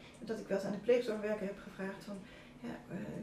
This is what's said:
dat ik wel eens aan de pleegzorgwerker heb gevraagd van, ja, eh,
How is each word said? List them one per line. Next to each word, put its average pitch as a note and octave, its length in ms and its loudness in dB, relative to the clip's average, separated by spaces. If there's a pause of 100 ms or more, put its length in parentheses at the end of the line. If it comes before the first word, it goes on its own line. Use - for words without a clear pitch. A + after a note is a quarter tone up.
(200)
dat - 200 -2
ik - 80 -6
wel G3 100 4
eens - 80 2
aan - 60 2
de G#3 60 0
pleegzorgwerker G#3+ 680 4
heb G3 180 -2
gevraagd G3 420 -6
van, G3+ 100 -6 (440)
ja, A#3+ 100 -4 (200)
eh, - 60 -6 (280)